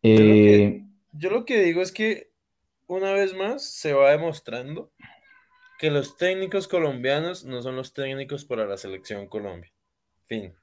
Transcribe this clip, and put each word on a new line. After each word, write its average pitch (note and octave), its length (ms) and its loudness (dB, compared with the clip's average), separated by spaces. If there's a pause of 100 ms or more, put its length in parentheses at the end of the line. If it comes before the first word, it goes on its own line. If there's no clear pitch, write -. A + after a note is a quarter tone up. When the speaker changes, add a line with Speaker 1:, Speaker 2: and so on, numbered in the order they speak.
Speaker 1:
Yo A2 120 4
lo A2 40 8
que, G#2 480 8
Speaker 2:
Eh, - 180 -4 (280)
Speaker 1:
yo D#3 180 -8
lo A#3 160 -4
que A3+ 160 0
digo F3 220 0
es F#3 80 -8
que, G#3+ 400 -6 (560)
una F#3+ 260 -4
vez G3 220 -2
más, A3 280 -6
se - 300 -6
va C#3 160 6
demostrando D3+ 800 -4 (880)
que D#3 140 -2
los C#3+ 260 -4
técnicos F#3+ 500 -4
colombianos D3+ 800 -4
no B2 160 -10
son B2+ 140 -10
los C3 180 -12
técnicos C#3 520 -10
para A2+ 200 -6
la G2 120 -8
selección G2 500 -14
Colombia. F#2 440 -12 (540)
Fin. G2 380 -12